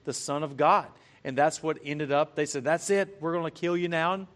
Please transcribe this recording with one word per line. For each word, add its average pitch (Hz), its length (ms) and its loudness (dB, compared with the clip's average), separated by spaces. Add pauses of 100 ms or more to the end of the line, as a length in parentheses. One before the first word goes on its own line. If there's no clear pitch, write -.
the 139 80 -4
Son 147 280 -4
of 147 140 -6
God. 156 320 4 (380)
And 131 120 -2
that's 151 260 2
what 156 220 -2
ended 147 260 -4
up, 151 240 2
they 151 100 0
said, 139 200 -6
"That's 160 240 0
it, 196 320 0
we're 165 120 -2
gonna 165 160 -2
kill 175 280 -2
you 175 100 -2
now." 170 260 0
And 190 220 -6